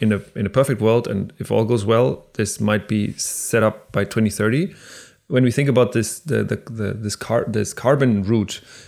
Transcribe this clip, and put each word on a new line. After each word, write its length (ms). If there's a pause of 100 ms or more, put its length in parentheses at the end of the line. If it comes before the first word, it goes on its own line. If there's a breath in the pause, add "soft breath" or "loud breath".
in 120
a, 80 (140)
in 100
a 60
perfect 300
world, 260
and 320
if 140
all 120
goes 200
well, 480
this 260
might 300
be 240
set 500
up 300
by 120
twenty 260
thirty. 440 (540 loud breath)
When 160
we 80
think 160
about 240
this, 260
the, 240
the, 140
the, 380
this 200
car-, 320
this 260
carbon 520
route, 360 (280 loud breath)